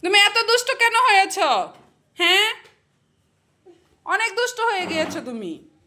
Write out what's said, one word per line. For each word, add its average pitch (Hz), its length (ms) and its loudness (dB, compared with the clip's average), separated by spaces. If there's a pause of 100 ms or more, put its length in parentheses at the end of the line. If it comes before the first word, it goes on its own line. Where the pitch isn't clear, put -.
তুমি 370 160 2
এত 403 180 4 (140)
দুষ্ট 480 180 2 (140)
কেন 466 120 2 (120)
হয়েছ? 392 320 2 (800)
হ্যাঁ, 370 300 2 (1600)
অনেক 427 300 -4
দুষ্ট 480 240 -4
হয়ে 427 260 -2
গিয়েছো 311 340 -6
তুমি। 226 320 -12 (340)